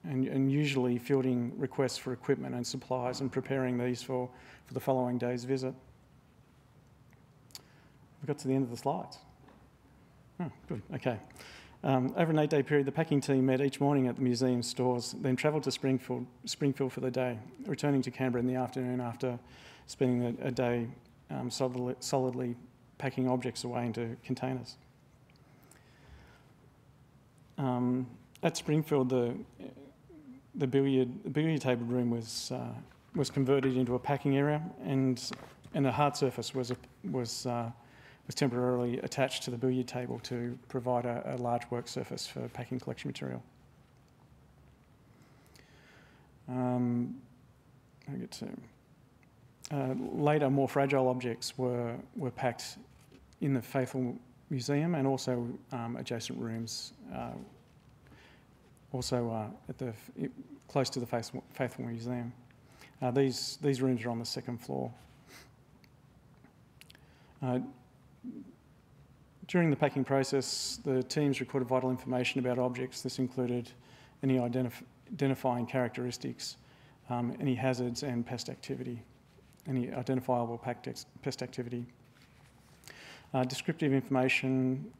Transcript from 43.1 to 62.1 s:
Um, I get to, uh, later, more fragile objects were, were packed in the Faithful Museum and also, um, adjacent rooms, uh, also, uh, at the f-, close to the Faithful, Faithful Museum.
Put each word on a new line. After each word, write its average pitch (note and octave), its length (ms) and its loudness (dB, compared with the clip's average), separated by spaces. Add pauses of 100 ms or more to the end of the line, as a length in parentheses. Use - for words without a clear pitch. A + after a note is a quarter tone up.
Um, B2 720 0 (880)
I C#3 80 -6
get B2+ 160 -8
to, - 160 -10 (1200)
uh, C3+ 240 -2 (180)
later, D3 380 4
more C3+ 180 4
fragile C#3 400 4
objects B2 500 -2
were, A#2+ 360 0 (220)
were C#3+ 140 -2
packed - 480 -4 (640)
in C#3 140 2
the A#2+ 80 0
Faithful B2+ 540 -2 (340)
Museum C#3+ 440 0
and C3+ 120 2
also, B2+ 400 0 (260)
um, A#2 240 -6
adjacent A#2+ 420 -6
rooms, A2+ 560 -6 (200)
uh, B2 160 -6 (1600)
also, B2 400 0
uh, A2 160 -2 (220)
at - 80 -8
the B2+ 120 -6
f-, B2 420 -8 (380)
close C3+ 200 2
to - 100 -6
the A#2+ 60 -2
Faithful, A#2 480 -4
Faithful B2 320 -4
Museum. A#2+ 480 -6 (680)